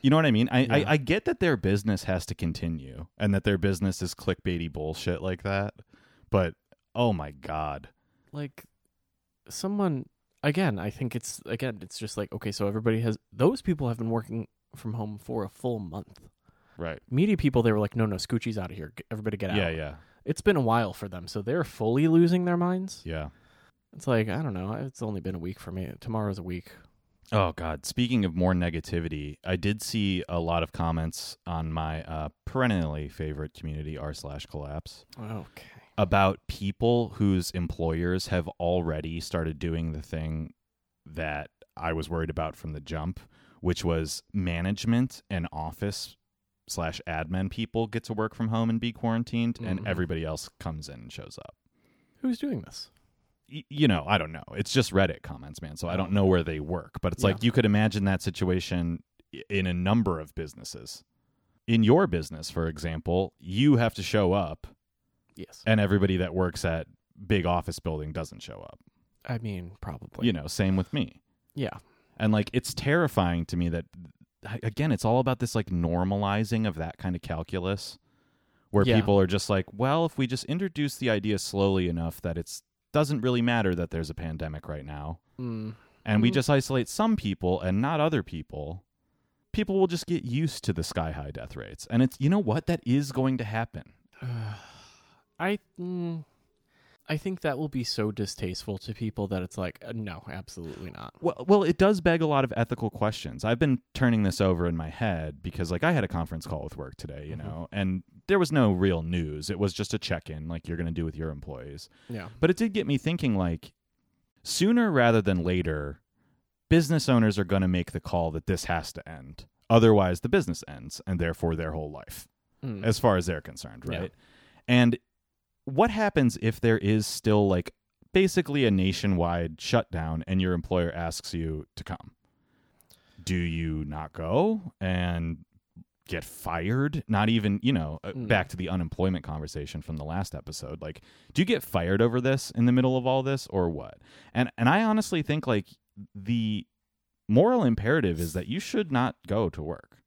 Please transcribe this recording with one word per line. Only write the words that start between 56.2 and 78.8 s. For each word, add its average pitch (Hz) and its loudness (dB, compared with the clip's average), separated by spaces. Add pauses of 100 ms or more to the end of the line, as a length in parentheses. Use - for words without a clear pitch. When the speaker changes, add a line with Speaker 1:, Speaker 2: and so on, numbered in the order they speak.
Speaker 1:
where 90 8
they 78 -4
work. 78 -6
But 90 0
it's - -2
Speaker 2:
Yeah. 98 6
Speaker 1:
like, 104 -2
you 120 4
could 123 4
imagine 104 4
that 95 2
situation 90 -2 (300)
i-, 65 -12
in 95 0
a 90 0
number 92 2
of 78 -12
businesses. - -12 (640)
In 113 6
your 151 6
business, 80 -6
for 82 -2
example, 82 -2
you 120 4
have 117 2
to 101 -6
show 95 2
up, 80 -4 (680)
Speaker 2:
Yes. - -18
Speaker 1:
and 110 4
everybody 95 4
that 87 -2
works 90 0
at 82 -2 (400)
big 92 2
office 87 0
building 78 -6
doesn't 76 -8
show 50 -14
up. 50 -20 (480)
Speaker 2:
I 120 -4
mean, 95 -6 (100)
probably. - -6
Speaker 1:
You 110 4
know, 76 -4
same 95 2
with 95 0
me. - -4 (340)
Speaker 2:
Yeah. 135 -4 (380)
Speaker 1:
And, 110 2
like, 107 2
it's - -2
terrifying 107 0
to - -6
me 87 0
that, 82 -4 (600)
I, 110 -8
again, 113 0
it's 107 0
all 117 4
about 127 0
this, - -2
like, 110 2
normalizing 101 0
of 90 -2
that 80 -6
kind 90 -4
of 85 -8
calculus 90 -4 (720)
where 101 6